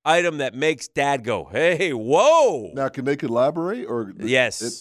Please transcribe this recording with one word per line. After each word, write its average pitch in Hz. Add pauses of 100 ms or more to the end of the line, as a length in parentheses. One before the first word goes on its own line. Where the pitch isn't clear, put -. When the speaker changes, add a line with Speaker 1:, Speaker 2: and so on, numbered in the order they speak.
Speaker 1:
item 165
that 131
makes 143
Dad 139
go, 104
'Hey, 160
whoa.'" 147
Speaker 2:
Now, 135
can 131
they 143
collaborate 151
or 113
th-, -
Speaker 1:
Yes. 123 (180)